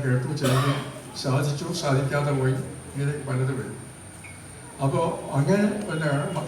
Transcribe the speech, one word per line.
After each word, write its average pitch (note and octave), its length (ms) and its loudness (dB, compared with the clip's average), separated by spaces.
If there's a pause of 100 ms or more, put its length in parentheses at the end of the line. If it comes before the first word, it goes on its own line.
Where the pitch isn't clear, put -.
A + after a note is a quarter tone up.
കേട്ടു, B2+ 240 2 (120)
ചെയ്തു, C3 320 4 (500)
സാധിച്ചു, C#3 440 0 (140)
സാധിക്കാതെ C#3+ 580 2
പോയി, C3 160 4 (380)
ഇങ്ങനെ C#3+ 200 0 (160)
പലത് C3 300 0
വരും. G#2 160 -6 (1080)
അപ്പോൾ E3+ 220 2 (300)
അങ്ങനെ G3 300 6 (200)
പിന്നെ D#3+ 220 0 (260)
മ-, - 120 -2